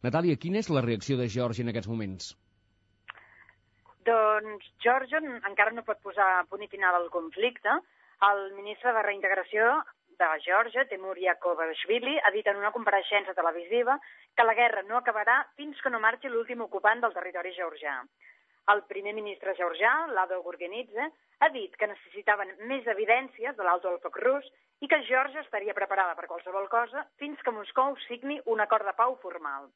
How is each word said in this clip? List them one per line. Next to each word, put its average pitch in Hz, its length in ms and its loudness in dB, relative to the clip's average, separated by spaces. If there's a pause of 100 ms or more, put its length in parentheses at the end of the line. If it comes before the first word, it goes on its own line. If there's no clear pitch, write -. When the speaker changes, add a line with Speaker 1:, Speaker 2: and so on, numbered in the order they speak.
Speaker 1:
Natàlia, 156 400 2
quina 190 240 -2
és - 80 -6
la 139 80 4
reacció 117 400 0
de 120 80 0
Geòrgia 117 400 -2
en 110 60 -4
aquests 110 180 -4
moments? 101 380 -6 (1800)
Speaker 2:
Doncs 214 560 2 (160)
Geòrgia 262 400 2 (240)
encara 208 320 2
no 226 80 -10
pot 208 160 -4
posar 190 480 2
punt 202 160 -10
i 196 80 -16
final 185 240 2
al 175 160 0
conflicte. 208 640 0 (560)
El 196 240 -2
ministre 214 400 -2
de 214 80 2
Reintegració 202 680 2 (400)
de 180 120 2 (180)
Geòrgia, 226 420 2
Temur 190 320 -8
Yakovlevich, 180 1040 0
ha 208 80 6
dit 208 160 -2
en 202 140 0
una 208 100 0
compareixença 202 640 0
televisiva 180 600 0 (420)
que 240 80 8
la 226 80 4
guerra 220 320 2
no 220 80 -6
acabarà 240 460 2 (180)
fins 285 240 -12
que 262 80 -2
no 233 80 -4
marxi 233 320 0
l'últim 233 320 -4
ocupant 202 400 2
del 214 140 0
territori 180 340 -6
georgià. 156 460 -6 (720)
El 202 160 4
primer 202 260 -8
ministre 208 460 -6
georgià, 202 560 2
Lado 185 320 0
Gurgenidze, 208 640 -8 (300)
ha 311 100 6
dit 233 240 -10
que 208 160 -2
necessitaven 202 640 -2 (160)
més 262 160 -4
evidències 233 720 0
de 185 80 0
l'alto 180 240 2
al 175 160 -4
foc 180 160 -8
rus 269 240 2 (320)
i 285 80 -8
que 294 160 4
Geòrgia 262 400 0
estaria 208 320 -6
preparada 190 400 0
per 175 160 -12
qualsevol 185 400 -6
cosa 240 380 -2 (100)
fins 294 240 -10
que 254 80 0
Moscou 262 560 -2
signi 277 400 -8
un 220 160 0
acord 214 240 2
de 196 80 -4
pau 247 240 2
formal. 147 580 -10